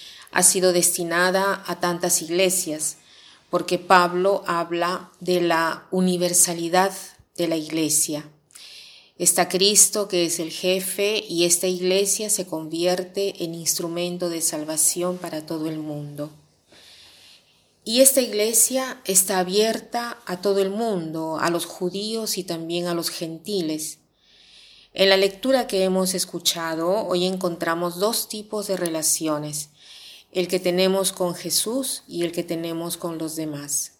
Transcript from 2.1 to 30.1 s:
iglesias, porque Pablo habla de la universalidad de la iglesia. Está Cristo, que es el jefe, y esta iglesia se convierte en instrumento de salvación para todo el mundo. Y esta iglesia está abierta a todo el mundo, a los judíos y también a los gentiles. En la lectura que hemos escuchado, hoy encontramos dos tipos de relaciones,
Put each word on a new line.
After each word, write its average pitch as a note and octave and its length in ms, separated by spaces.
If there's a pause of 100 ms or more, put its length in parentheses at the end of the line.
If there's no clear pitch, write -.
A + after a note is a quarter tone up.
iglesias, E3+ 800 (520)
porque F3 280
Pablo F3+ 680
habla E3+ 640 (100)
de F3+ 200
la E3 500
universalidad F3+ 1040 (440)
de E3+ 120
la E3 80
iglesia. D#3 720 (880)
Está F3 300
Cristo, G3+ 580
que F3 200
es D#3+ 120
el D#3+ 120
jefe, F#3+ 800
y E3+ 160
esta F3 220
iglesia F#3 640
se F#3 160
convierte F3+ 960
en E3+ 120
instrumento F3 760
de E3 140
salvación D#3+ 760
para D#3+ 260
todo D#3 240
el D#3 100
mundo. D3 520 (1500)
Y A3+ 160
esta C4+ 200
iglesia A#3+ 840
está F#3+ 320
abierta A3 880
a F#3 160
todo G3+ 180
el F#3+ 100
mundo, D#3+ 680
a E3+ 80
los E3+ 160
judíos G#3 720
y F3+ 80
también E3+ 420
a F3 80
los E3 140
gentiles. D#3+ 920 (920)
En G3 160
la G3 80
lectura A#3 500
que F#3+ 180
hemos F#3 300
escuchado, E3+ 920
hoy F3+ 180
encontramos F3 760
dos A3 300
tipos G#3+ 380
de F#3+ 100
relaciones, D#3 960 (600)